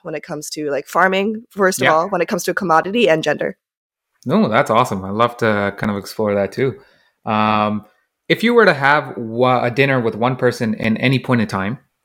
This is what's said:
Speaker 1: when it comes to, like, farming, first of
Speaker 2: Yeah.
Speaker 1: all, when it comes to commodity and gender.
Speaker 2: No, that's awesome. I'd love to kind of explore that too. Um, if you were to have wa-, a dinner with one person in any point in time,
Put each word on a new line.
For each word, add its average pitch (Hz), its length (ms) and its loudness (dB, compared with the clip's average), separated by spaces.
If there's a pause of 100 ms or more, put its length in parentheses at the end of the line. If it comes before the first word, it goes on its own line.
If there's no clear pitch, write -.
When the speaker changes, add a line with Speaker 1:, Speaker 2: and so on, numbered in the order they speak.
Speaker 1:
when 160 140 -10
it 151 80 -10
comes 151 260 -12
to, 151 220 -6
like, 143 160 -4
farming, 196 640 0
first 196 300 0
of 131 40 0
Speaker 2:
Yeah. 147 80 2
Speaker 1:
all, 165 160 0
when 190 100 -2
it 170 80 0
comes 185 180 -4
to 185 80 -2
commodity 180 540 2
and 160 160 2
gender. 147 340 -4 (680)
Speaker 2:
No, 165 240 2
that's 117 220 2
awesome. 110 340 0
I'd 95 60 -8
love 117 260 0
to 104 400 0
kind 107 140 -2
of 101 60 -4
explore 104 360 -4
that 98 180 0
too. 131 280 -2 (460)
Um, 107 600 0 (420)
if 165 160 0
you 240 120 2
were 226 100 6
to 185 80 4
have 139 440 0
wa-, 120 460 0
a 123 60 0
dinner 135 300 2
with 113 160 -2
one 123 200 0
person 120 380 -2
in 110 240 -2
any 127 220 2
point 123 220 0
in 104 60 -2
time, 98 300 -4 (280)